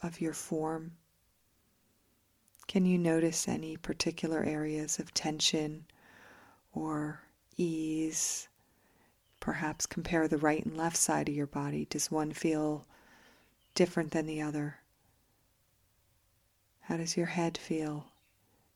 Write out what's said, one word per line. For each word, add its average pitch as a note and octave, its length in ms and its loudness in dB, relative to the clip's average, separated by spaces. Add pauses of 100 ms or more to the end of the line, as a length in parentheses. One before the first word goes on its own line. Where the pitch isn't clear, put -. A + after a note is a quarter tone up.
of E3+ 180 -6
your D#3+ 120 0
form? D#3+ 640 -4 (1700)
Can F#3 200 4
you F3+ 120 6
notice E3 480 4
any D#3+ 300 -2
particular D#3+ 680 -2
areas D3+ 560 -2
of D#3+ 160 -6
tension D#3 680 0 (880)
or D3+ 480 -4 (360)
ease? D#3+ 920 0 (880)
Perhaps D3+ 480 -4
compare E3 400 0
the D#3 120 2
right D#3 280 2
and D#3+ 100 -6
left E3 200 0
side D3+ 320 2
of D3 80 0
your C#3+ 100 0
body. C#3+ 420 -2
Does - 220 -2
one D#3 220 0
feel D3+ 520 0 (920)
different E3+ 340 4
than D#3 160 0
the D#3 160 -2
other? D3 360 -2 (2000)
How E3+ 160 -4
does E3 200 -2
your E3+ 100 4
head E3+ 300 2
feel? D3+ 500 -4 (680)